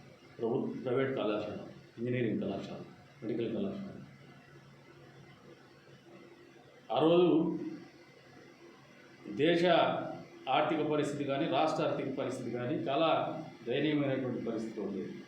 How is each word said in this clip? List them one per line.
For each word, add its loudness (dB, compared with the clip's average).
ప్రభు-, -2
ప్రైవేట్ 0
కళాశాల, -2
ఇంజనీరింగ్ 0
కళాశాల, -6
మెడికల్ -2
కళాశాల. -4
ఆ 2
రోజు 6
దేశ 2
ఆర్థిక 2
పరిస్థితి -2
కానీ, 0
రాష్ట్ర 2
ఆర్థిక -2
పరిస్థితి -4
కానీ -4
చాలా 0
దయనీయమైనటువంటి 0
పరిస్థితి -4
ఉండేది. -4